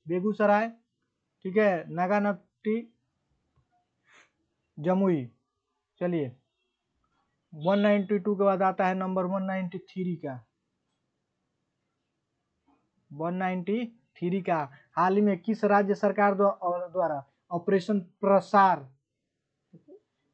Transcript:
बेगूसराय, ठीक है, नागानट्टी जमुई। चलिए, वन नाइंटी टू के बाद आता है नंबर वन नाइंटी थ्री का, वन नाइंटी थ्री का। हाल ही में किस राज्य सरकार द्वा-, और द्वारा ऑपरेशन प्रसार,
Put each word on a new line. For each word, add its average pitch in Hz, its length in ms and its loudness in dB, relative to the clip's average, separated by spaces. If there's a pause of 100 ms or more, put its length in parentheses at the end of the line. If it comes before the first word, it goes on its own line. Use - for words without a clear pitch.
बेगूसराय, 208 600 0 (720)
ठीक 190 140 -6
है, 170 380 0
नागानट्टी 208 960 -2 (1900)
जमुई। 175 520 0 (680)
चलिए, 165 360 -4 (1160)
वन 170 240 0
नाइंटी 208 400 2
टू 208 160 -2
के 196 100 0
बाद 190 180 2
आता 190 240 0
है 185 80 0
नंबर 185 300 -4
वन 190 180 -4
नाइंटी 190 360 -6
थ्री 180 380 -6
का, 131 300 -12 (2750)
वन 160 220 -6
नाइंटी 185 520 -4
थ्री 180 560 -6
का। 151 280 -2 (260)
हाल 185 180 2
ही 208 60 2
में 202 180 2
किस 214 260 -4
राज्य 202 300 2
सरकार 202 400 0
द्वा-, 196 260 2
और 175 320 -4
द्वारा 160 340 -2 (240)
ऑपरेशन 190 500 0
प्रसार, 185 960 2 (1400)